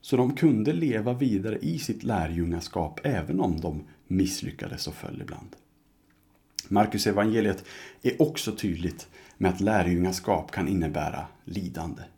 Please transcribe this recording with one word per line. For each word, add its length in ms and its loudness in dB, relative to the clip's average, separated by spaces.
Så 160 0
de 180 4
kunde 380 4
leva 400 0
vidare 500 0
i 160 -2
sitt 240 -6
lärjungaskap 1000 -2
även 360 0
om 200 2
de 220 -4
misslyckades 800 -2
och 60 -8
föll 280 -10
ibland. 340 -14
Markus 380 2
evangeliet 580 2
är 200 2
också 300 0
tydligt 560 -4
med 120 2
att 100 -2
lärjungaskap 920 2
kan 180 -2
innebära 580 -2
lidande. 580 -6